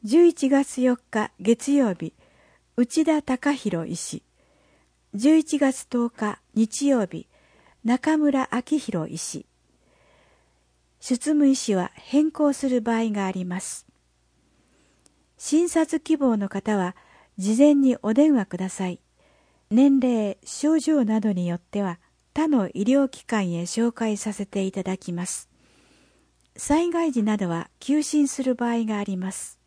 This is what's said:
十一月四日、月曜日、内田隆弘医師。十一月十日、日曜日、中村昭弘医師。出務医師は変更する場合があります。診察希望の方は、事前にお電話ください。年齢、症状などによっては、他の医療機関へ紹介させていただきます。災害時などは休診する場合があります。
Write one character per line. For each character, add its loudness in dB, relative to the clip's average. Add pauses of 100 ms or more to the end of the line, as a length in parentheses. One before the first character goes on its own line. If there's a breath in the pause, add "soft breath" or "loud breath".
十 6
一 4
月 0
四 2 (140)
日、 -4
月 0
曜 2
日、 -10 (640 soft breath)
内 0
田 2
隆 -2
弘 -4
医 -6
師。 -12 (920)
十 4
一 0
月 0
十 -2
日、 -8 (160)
日 -2
曜 2
日、 -12 (580 soft breath)
中 0
村 0
昭 -2
弘 -6
医 -10
師。 -12 (1500)
出 -4
務 2
医 4
師 -2
は -2
変 0
更 0
す -4
る 2
場 -2
合 0
が -2
あ -4
り -6
ま -6
す。 -12 (1500)
診 0
察 0
希 -2
望 2
の -2
方 -2
は、 -2 (420 soft breath)
事 0
前 8
に 4
お 0
電 6
話 2
く -10
だ -4
さ -6
い。 -8 (680)
年 6
齢、 0
症 0
状 2
な 0
ど 0
に -2
よ -4
っ -8
て -6
は、 -4 (360)
他 0
の 2
医 -6
療 2
機 -14
関 -2
へ -4
紹 -2
介 -4
さ -6
せ -8
て -4
い -4
た -6
だ -4
き -10
ま -6
す。 -10 (1080 soft breath)
災 0
害 -2
時 -2
な 0
ど -4
は -6 (100)
休 0
診 0
す -6
る 0
場 -4
合 -2
が -4
あ -4
り -6
ま -6
す。 -14